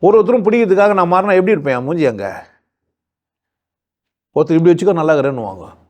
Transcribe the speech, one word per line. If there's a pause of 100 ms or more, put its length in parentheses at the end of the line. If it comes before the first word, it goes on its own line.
ஒரு
ஒருத்தரும்
பிடிக்கிறதுக்காக
நான்
மாறினா
எப்படி
இருப்பேன்?
என்
மூஞ்சி
அங்க (2000)
ஒருத்தர்
இப்படி
வச்சுக்கோ
நல்லா
இருக்கிறேன்னு
வாங்க (240)